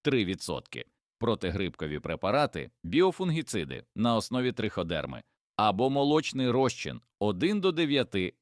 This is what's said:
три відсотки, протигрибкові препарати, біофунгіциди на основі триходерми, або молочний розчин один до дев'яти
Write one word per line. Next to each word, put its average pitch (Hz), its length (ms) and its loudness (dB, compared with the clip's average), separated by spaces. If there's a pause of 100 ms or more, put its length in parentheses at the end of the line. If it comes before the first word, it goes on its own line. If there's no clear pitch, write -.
три 131 220 2
відсотки, 80 600 -6 (340)
протигрибкові 90 800 -2
препарати, 92 720 -2 (140)
біофунгіциди 147 1000 0 (120)
на 117 200 2
основі 123 360 -2
триходерми, 80 720 -4 (340)
або 107 340 2
молочний 139 600 2
розчин 120 500 0 (180)
один 107 420 2
до 185 120 2
дев'яти 139 680 0